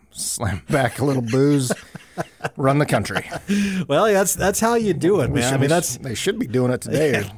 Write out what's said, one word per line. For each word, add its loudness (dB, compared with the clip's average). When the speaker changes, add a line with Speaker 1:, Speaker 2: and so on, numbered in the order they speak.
Speaker 1:
slam -6
back 0
a 0
little 2
booze, 2
<laughs> -10
run 2
the 2
country. -2
Speaker 2:
Well, 2
that's, 2
that's 0
how 2
you 0
do 2
it, 0
Speaker 1:
We 0
Speaker 2:
man. 2
Speaker 1:
should, 2
Speaker 2:
I 0
mean, 0
Speaker 1:
we 2
Speaker 2:
that's 0
Speaker 1:
sh-, -12
they -8
should -4
be -4
doing 0
it -2
today. 0
Speaker 2:
<laughs> 0
Yeah, -8